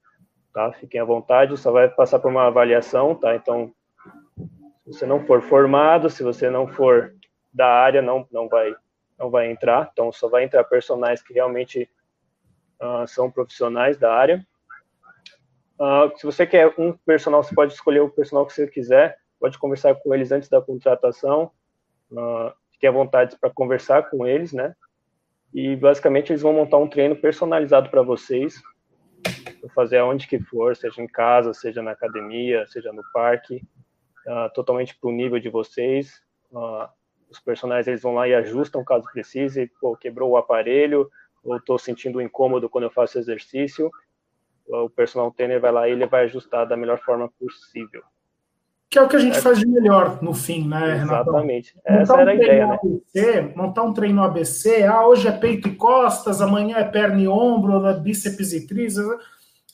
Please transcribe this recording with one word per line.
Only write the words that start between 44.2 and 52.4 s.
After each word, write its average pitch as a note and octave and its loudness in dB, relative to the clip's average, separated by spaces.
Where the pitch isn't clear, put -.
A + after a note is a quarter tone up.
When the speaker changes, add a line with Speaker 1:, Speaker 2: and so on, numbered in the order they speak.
Speaker 1:
o A#2 -6
personal A#2+ -2
trainer B2 -4
vai A#2+ 0
lá A#2 0
e B2 0
ele B2 -2
vai B2+ 2
ajustar A#2 -6
da A#2+ -4
melhor A#2+ -4
forma A#2+ -4
possível. - -16
Speaker 2:
Que - 0
é C4+ 8
o C4 4
que D4 2
a - 4
gente B3 2
Speaker 1:
Certo? - 0
Speaker 2:
faz A#3+ 4
de A3 2
melhor G#3 2
no E3 -4
fim, D#3+ -6
né, D#3 -2
Renatão? D3 -2
Speaker 1:
Exatamente. C#3 -4
Speaker 2:
Montar G3 2
Speaker 1:
Essa G3+ 4
Speaker 2:
um C4+ 8
Speaker 1:
era - 6
a - 0
Speaker 2:
treino A#3 4